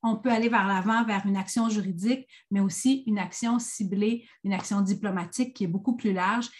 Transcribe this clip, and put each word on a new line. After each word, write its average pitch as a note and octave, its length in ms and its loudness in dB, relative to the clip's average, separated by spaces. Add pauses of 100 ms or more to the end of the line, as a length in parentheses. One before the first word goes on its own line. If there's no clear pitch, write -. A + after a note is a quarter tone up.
on A3+ 100 2
peut A3 160 0
aller A#3 180 4
vers G#3+ 200 2
l'avant, G3 340 2
vers G3+ 240 -2
une G3 100 2
action A3+ 320 0
juridique, G#3 600 -2 (240)
mais G3 80 2
aussi C4 480 2
une G#3 100 2
action A#3 400 -2
ciblée, G#3 720 -2 (160)
une G3 80 0
action G3 280 0
diplomatique G3 760 -2
qui G#3 80 -2
est - 20 0
beaucoup G3 300 -2
plus G#3+ 160 0
large G3+ 360 0 (120)